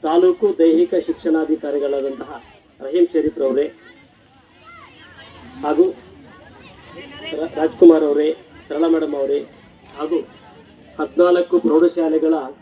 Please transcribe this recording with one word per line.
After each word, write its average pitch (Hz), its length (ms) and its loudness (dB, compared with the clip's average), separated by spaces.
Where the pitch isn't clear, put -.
ತಾಲೂಕು 180 540 2
ದೈಹಿಕ 165 380 2
ಶಿಕ್ಷಣಾಧಿಕಾರಿಗಳಾದಂತಹ 143 1500 -4
ರಹೀಂ 160 320 0
ಶರೀಫ್ 151 260 -2
ರವರೇ, 135 240 -2
ಹಾಗೂ - 200 2
ರ-, 156 240 -8
ರಾಜ್ಕುಮಾರ್ 160 480 6
ಅವರೇ, 151 340 -2
ಸರಳಾ 156 180 -2
ಮೇಡಮ್ 156 280 0
ಅವರೇ, 139 240 -2
ಹಾಗೂ 156 200 -4
ಹದಿನಾಲ್ಕು 175 600 2
ಪ್ರೌಢಶಾಲೆಗಳ 160 760 0